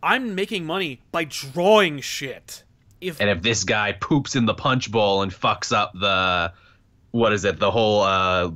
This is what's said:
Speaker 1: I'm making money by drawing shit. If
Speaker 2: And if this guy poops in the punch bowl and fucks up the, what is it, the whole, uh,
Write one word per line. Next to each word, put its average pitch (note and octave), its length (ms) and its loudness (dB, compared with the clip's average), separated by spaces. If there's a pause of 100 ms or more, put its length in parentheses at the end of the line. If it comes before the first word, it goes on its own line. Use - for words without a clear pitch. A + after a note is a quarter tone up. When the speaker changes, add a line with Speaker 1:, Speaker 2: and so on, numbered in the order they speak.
Speaker 1:
I'm A3 320 0
making F#3+ 300 -4
money E3 360 -4 (100)
by E3+ 140 -2
drawing E3 760 2
shit. - 640 -10 (380)
If F3 200 -6
Speaker 2:
And G#2 80 0
if F2 120 -2
this G#2+ 220 0
guy G#2 300 -2
poops C#3 420 0
in B2 100 2
the G#2+ 80 2
punch B2+ 380 -2
bowl G2+ 300 4
and F#2+ 100 -2
fucks A2 400 -2
up G#2+ 220 0
the, F#2 580 0 (600)
what A2+ 200 2
is G2+ 140 0
it, F2+ 140 0
the G2+ 120 2
whole, G#2+ 300 4
uh, F#2 540 2